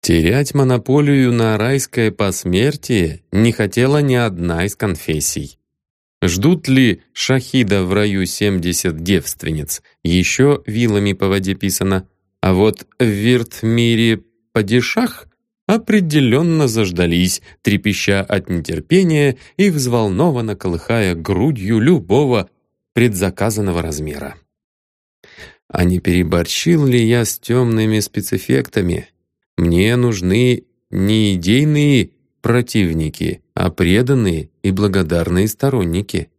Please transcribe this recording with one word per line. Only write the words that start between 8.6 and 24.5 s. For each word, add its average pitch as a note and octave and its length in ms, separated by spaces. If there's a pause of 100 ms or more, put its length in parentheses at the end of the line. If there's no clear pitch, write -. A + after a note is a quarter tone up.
девственниц, D#2+ 760 (220)
ещё F#2 640
вилами G#2 460
по F#2+ 160
воде F#2+ 260
писано. F#2+ 540 (320)
А F#2 120
вот G#2 320 (140)
в B2+ 60
Виртмире A2+ 1160 (300)
падишах A#2+ 760 (380)
определённо D#3+ 1000
заждались, F2+ 760 (200)
трепеща G2+ 600
от F#2+ 280
нетерпения C#3 840 (200)
и G3+ 140
взволнованно A#2+ 880
колыхая F#2 580
грудью G#2+ 640
любого A#2+ 720 (420)
предзаказанного G2 880
размера. D2 520 (1400)